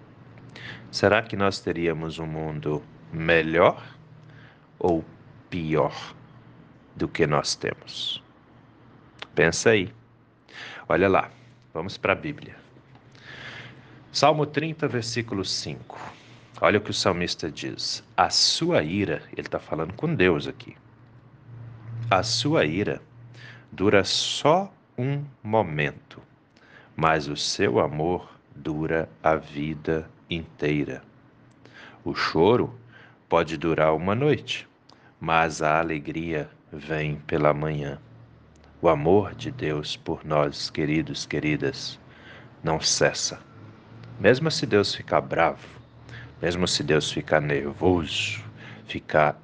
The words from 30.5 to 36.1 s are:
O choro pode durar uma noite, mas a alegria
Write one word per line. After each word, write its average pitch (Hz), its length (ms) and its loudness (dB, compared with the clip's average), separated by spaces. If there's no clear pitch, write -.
O - 100 -6
choro 92 640 4
pode 82 260 2
durar 80 380 2
uma 90 200 0
noite, - 540 -2
mas 80 440 2
a 78 160 4
alegria 80 720 -4